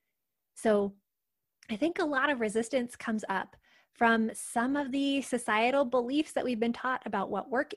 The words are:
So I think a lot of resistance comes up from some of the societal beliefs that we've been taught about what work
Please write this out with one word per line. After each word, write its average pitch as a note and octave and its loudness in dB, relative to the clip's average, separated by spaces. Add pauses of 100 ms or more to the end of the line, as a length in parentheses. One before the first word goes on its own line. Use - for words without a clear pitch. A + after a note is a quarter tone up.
(540)
So G3+ 2 (760)
I A3 -4
think E4+ 0
a F#4 2
lot D4 2
of B3+ 0
resistance A#3 0
comes A3 -4
up - -4 (380)
from A3+ 4
some B3+ -2
of C#4 -2
the C#4 0
societal A#3+ 2
beliefs B3+ 0
that - -2
we've A#3+ -2
been A#3 2
taught B3+ -4
about G3+ -2
what G3+ -4
work C4+ -2